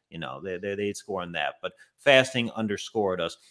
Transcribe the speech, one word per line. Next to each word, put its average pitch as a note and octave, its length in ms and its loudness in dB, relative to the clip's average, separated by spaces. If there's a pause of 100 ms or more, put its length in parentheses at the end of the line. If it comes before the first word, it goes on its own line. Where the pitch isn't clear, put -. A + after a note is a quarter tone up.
You D#2+ 80 -14
know, C#2 260 -10
they, F#2 140 -6
they, G2+ 160 -4
they'd G2+ 240 -4
scorn F2+ 360 -6
that. D2 280 -2
But F#2 120 -6 (260)
fasting B2+ 520 6
underscored G2+ 680 -2
us. E2 160 -4 (140)